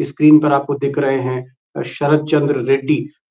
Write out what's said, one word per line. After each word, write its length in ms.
screen 380
पर 140
आपको 220
दिख 240
रहे 200
हैं, 380
अ, 60
शरद 440
चंद्र 300
रेड्डी, 540